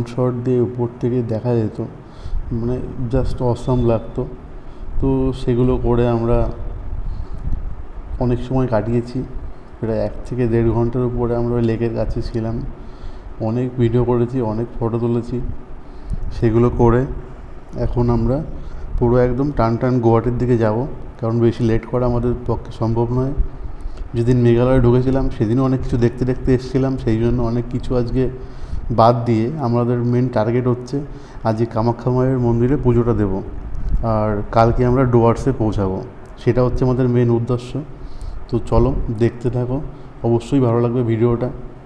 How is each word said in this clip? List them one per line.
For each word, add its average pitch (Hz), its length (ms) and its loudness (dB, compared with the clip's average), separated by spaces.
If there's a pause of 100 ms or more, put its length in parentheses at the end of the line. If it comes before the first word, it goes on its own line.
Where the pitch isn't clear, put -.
(120)
শট 127 220 0 (120)
দিয়ে 127 220 2
উপর 120 200 -2 (140)
থেকে 123 160 0 (160)
দেখা 113 260 -2
যেত, 107 180 -2 (800)
মানে, 120 160 -2 (380)
just 123 240 0 (120)
awesome 123 320 0 (100)
লাগতো। 113 300 -2 (800)
তো 135 60 4 (340)
সেগুলো 123 320 2 (120)
করে 120 180 4 (120)
আমরা 117 220 2 (1900)
অনেক 120 220 2
সময় 131 260 0
কাটিয়েছি, 117 460 -2 (600)
প্রায় 110 280 -2
এক - 60 -6 (140)
থেকে 123 160 -2 (100)
দেড় 117 240 4
ঘন্টার 117 320 0
উপরে 120 320 -2
আমরা 120 180 0
ওই 117 100 2
লেকের 113 300 0
কাছে 113 200 -2 (100)
ছিলাম। 117 260 -2 (920)
অনেক 123 180 0 (140)
ভিডিও 117 280 4
করেছি, 123 280 2 (140)
অনেক 117 240 -2
ফটো 117 280 -2
তুলেছি। 120 340 0 (1000)
সেগুলো 117 300 4 (140)
করে 117 200 6 (840)
এখন 120 200 0 (120)
আমরা 117 200 0 (600)
পুরো 120 180 4 (120)
একদম 131 200 0 (100)
টান 113 240 2
টান 127 120 2 (100)
গুয়াহাটির 113 380 4
দিকে 123 220 2
যাব, 107 140 2 (420)
কারণ 113 160 -2 (100)
বেশি 117 240 2
লেট 110 220 2
করা 123 200 0
আমাদের 120 200 0 (160)
পক্ষে - 240 -2 (100)
সম্ভব 117 260 2 (100)
নয়। 135 160 0 (840)
যেদিন 120 280 4
মেঘালয়ে 123 400 6
ঢুকেছিলাম, 127 400 4 (100)
সেদিনও 120 340 2
অনেক 131 140 2
কিছু 131 220 0
দেখতে 120 260 0
দেখতে - 260 -2
এসেছিলাম, 135 360 -2 (100)
সেই 113 200 2
জন্য 120 160 2 (120)
অনেক 120 220 -2
কিছু - 180 -4 (100)
আজকে 120 220 0 (760)
বাদ 120 160 8 (120)
দিয়ে 110 180 2 (220)
আমাদের 120 300 2 (140)
মেন 123 140 2 (100)
টার্গেট 117 380 2
হচ্ছে 123 240 -6 (520)
আজকে 113 240 2
কামাখ্যা 117 420 0
মায়ের 127 300 2
মন্দিরে 120 300 2 (100)
পুজোটা 120 360 4
দেব, 98 120 0 (800)
আর 107 140 2 (260)
কালকে 117 340 6
আমরা 131 140 4 (100)
ডুয়ার্সে 117 380 4 (100)
পৌঁছাবো, 98 360 0 (440)
সেটা 123 240 4
হচ্ছে 123 220 0
আমাদের 127 280 2
মেন 120 140 4 (100)
উদ্দেশ্য। 120 320 -2 (800)
তো 120 60 -2 (140)
চলো, 117 220 4 (320)
দেখতে 117 240 0 (100)
থাকো, 123 200 -2 (500)
অবশ্যই 117 380 2
ভালো 117 200 4
লাগবে 120 160 0 (100)
ভিডিওটা। 120 380 2 (360)